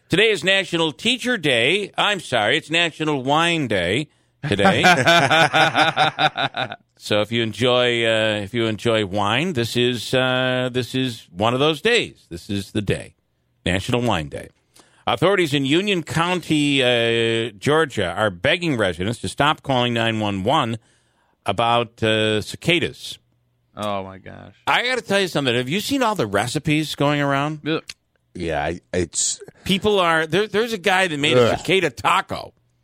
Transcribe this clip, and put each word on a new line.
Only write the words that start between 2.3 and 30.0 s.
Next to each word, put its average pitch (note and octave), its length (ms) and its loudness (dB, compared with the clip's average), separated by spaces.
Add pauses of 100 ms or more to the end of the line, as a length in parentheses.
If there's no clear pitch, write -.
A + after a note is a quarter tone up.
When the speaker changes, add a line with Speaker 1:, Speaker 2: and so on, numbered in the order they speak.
Speaker 1:
it's D#3 140 -8
National D#3 520 -2
Wine D#3 460 0
Day G#2 400 0 (400)
today. F#3+ 340 2
Speaker 2:
<laughs> D3+ 1900 2 (260)
Speaker 1:
So G#2 200 0
if G#2+ 100 -6
you A#2 100 0
enjoy, A#2+ 600 0
uh, A2 380 0
if G2 100 -12
you A2+ 140 -2
enjoy A2 400 0
wine, G#2 480 -2
this A#2 200 -2
is, B2 380 -2
uh, B2+ 580 0
this A#2+ 240 -4
is C3 360 -4
one G#2+ 240 0
of B2+ 60 0
those D3 200 0
days. A3 480 -2
This - 220 -12
is G2 220 -4
the G#2+ 100 -2
day, C#2 320 -6 (500)
National G2 380 0
Wine F2+ 260 -2
Day. - 220 -14 (560)
Authorities D#3+ 480 2
in C#3 100 0
Union F3+ 380 0
County, D#3 800 0
uh, A#2 760 2
Georgia, C3+ 540 0
are G#2+ 160 0
begging D3 480 0
residents F#2+ 440 -2
to F#2+ 80 -6
stop D3 340 0
calling B2 320 0
nine A2+ 260 0
one G2 240 -2
one A#2+ 340 0 (680)
about, A#2 560 0
uh, A2 400 2
cicadas. - 760 -4 (560)
Speaker 2:
Oh, G2+ 300 -6
my F#2+ 140 -16
gosh. F#2+ 360 -18 (120)
Speaker 1:
I F#3+ 200 2
gotta B3+ 140 -2
tell G3 200 0
you F#3 80 0
something. C#3 260 0
Have B2+ 160 -2
you G3 100 -2
seen C4+ 220 -2
all G#3+ 120 2
the D3+ 120 0
recipes C#3+ 680 -2
going C#3+ 260 0
around? C#3+ 440 -2
Speaker 2:
Ugh. D#3 160 -2 (520)
Speaker 3:
Yeah, D#2 280 -4
I, E2+ 180 -4 (120)
it's - 480 -2 (240)
Speaker 1:
People G3 340 2
are, E3 280 2